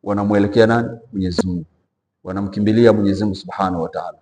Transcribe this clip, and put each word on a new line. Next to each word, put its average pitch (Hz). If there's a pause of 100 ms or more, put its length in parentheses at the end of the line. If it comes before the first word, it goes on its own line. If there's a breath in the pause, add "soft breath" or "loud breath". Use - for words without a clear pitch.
wanamwelekea 101
nani? 117 (140)
Mwenyezi 92
Mungu. 87 (600)
Wanamkimbilia 104
Mwenyezi 101
Mungu 98
Subhanahu 90
wa 80
Ta'ala 82